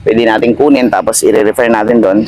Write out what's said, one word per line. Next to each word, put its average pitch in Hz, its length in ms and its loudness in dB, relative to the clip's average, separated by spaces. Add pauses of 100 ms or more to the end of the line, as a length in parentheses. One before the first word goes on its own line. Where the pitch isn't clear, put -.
Pwede 110 160 0
natin 113 320 0
kunin, 131 320 2
tapos 104 400 -2
i-refer 107 400 0
natin 113 320 0
doon. 98 300 0